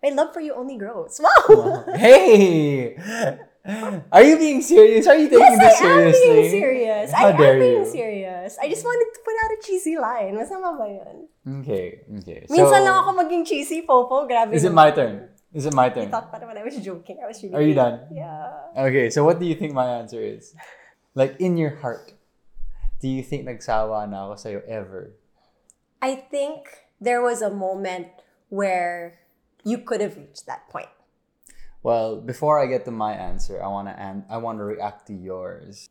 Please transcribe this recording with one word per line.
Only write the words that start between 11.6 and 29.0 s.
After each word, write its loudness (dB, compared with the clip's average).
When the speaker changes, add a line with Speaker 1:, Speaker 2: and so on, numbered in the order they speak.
Speaker 2:
Okay, -10
okay. -20
Speaker 1:
Minsan 6
Speaker 2:
So, 2
Speaker 1:
lang 2
ako -2
maging -4
cheesy, -8
Popo. 0
Grabe -2
Speaker 2:
is 0
it -2
Speaker 1:
naman. 6
Speaker 2:
my 6
turn? -4
Is -10
it -6
my 2
turn? -6
Speaker 1:
You -10
thought -8
pa -18
naman -18
I -16
was -14
joking. -18
I -12
was -20
really -14
Speaker 2:
Are -2
you 2
done? -2
Speaker 1:
Yeah. -16
Speaker 2:
Okay, 0
so -2
what 2
do -8
you -4
think -10
my -4
answer -16
is? -14
Like, -4
in -2
your -4
heart, -14
do -8
you -8
think -12
nagsawa -6
na -12
ako -14
sa'yo -12
ever? -16
Speaker 1:
I -8
think -12
there -4
was -4
a -6
moment -10
where -8